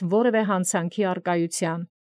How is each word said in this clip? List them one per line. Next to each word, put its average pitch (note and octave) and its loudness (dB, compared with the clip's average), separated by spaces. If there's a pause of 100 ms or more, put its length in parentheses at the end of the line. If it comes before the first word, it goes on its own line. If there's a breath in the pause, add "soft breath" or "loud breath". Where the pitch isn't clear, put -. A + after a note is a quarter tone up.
որևէ A3 2
հանցանքի F#3 0
առկայության, F3 -2 (280)